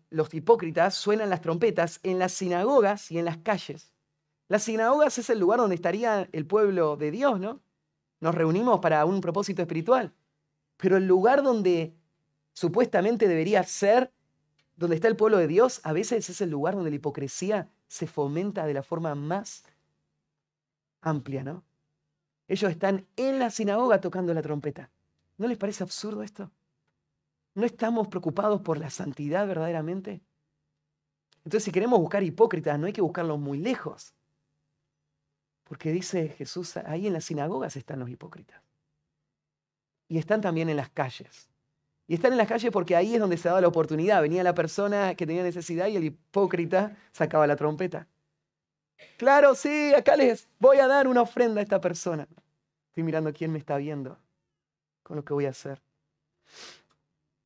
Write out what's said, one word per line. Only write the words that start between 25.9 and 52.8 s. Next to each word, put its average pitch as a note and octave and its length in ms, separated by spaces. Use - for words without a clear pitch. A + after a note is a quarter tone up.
esto? G3+ 280
¿No G3+ 100
estamos A3+ 440
preocupados G3 520
por D#3+ 180
la D3+ 120
santidad D3 560
verdaderamente? E3+ 760
Entonces, G#3 260
si F#3+ 80
queremos G#3+ 260
buscar G3+ 240
hipócritas, E3 560
no D#3 80
hay G#3 60
que G#3+ 80
buscarlos E3 380
muy C#3 200
lejos. - 560
Porque D#3 260
dice F3 380
Jesús, E3+ 480
"Ahí E3+ 300
en G3 60
las D#3+ 120
sinagogas D3+ 520
están C#3 220
los B2 100
hipócritas". - 540
Y D#3+ 100
están G#3 220
también E3 280
en D3+ 80
las C3+ 140
calles. - 580
Y D#3+ 80
están A#3+ 180
en B3+ 60
las G#3+ 80
calles A3+ 240
porque F3+ 240
ahí G3+ 200
es A3+ 60
donde F#3 160
se E3 120
daba F#3 120
la F3 80
oportunidad. D#3+ 540
Venía E3+ 220
la F3 100
persona G3 600
que E3+ 100
tenía E3+ 160
necesidad F3 460
y G#3+ 80
el E3 80
hipócrita F#3 920
sacaba D#3 380
la D3 80
trompeta. D3+ 500
"Claro, C#4 380
sí, D4 400
acá C#4 200
les B3+ 320
voy C4+ 180
a C4 80
dar C4+ 220
una B3 140
ofrenda A3+ 380
a G3+ 40
esta G#3 160
persona. E3+ 480